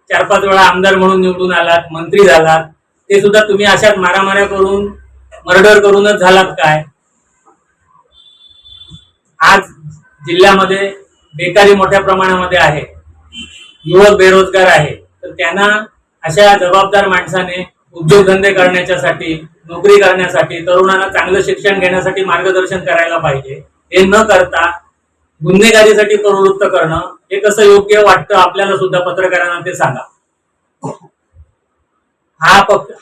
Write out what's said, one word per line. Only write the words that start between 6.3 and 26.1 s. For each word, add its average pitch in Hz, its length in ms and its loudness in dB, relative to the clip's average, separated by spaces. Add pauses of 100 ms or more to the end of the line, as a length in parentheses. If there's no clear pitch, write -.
काय? 156 260 0 (2500)
आज 190 220 2 (680)
जिल्ह्यामध्ये 190 640 2 (420)
बेकारी 180 400 2
मोठ्या 190 280 0
प्रमाणामध्ये 185 580 -2
आहे, 151 260 -2 (1000)
युवक 190 320 4
बेरोजगार 190 500 2
आहे, 156 280 0 (280)
तर 170 80 -16
त्यांना 170 340 -4 (580)
अशा 202 340 4
जबाबदार 196 500 0
माणसाने 180 640 -6 (220)
उद्योगधंदे 190 600 2
करण्याच्यासाठी, 175 800 -2 (340)
नोकरी 196 320 4
करण्यासाठी, 175 680 -2
तरुणांना 190 400 0
चांगलं 185 340 -2
शिक्षण 196 380 -2
घेण्यासाठी 185 460 -4
मार्गदर्शन 185 600 -4
करायला 170 320 -2
पाहिजे. 135 440 -8 (300)
हे 185 140 2
न 208 180 2
करता 175 480 0 (720)
गुन्हेगारीसाठी 208 720 2